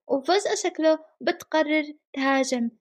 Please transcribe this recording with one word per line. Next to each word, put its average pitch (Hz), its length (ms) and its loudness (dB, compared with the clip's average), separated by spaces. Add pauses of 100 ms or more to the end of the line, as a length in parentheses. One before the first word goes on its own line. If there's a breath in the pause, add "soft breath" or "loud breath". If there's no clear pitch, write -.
وفجأة 359 540 0
شكله 311 360 2 (220)
بتقرر 311 640 0 (280)
تهاجم، 262 580 0 (100)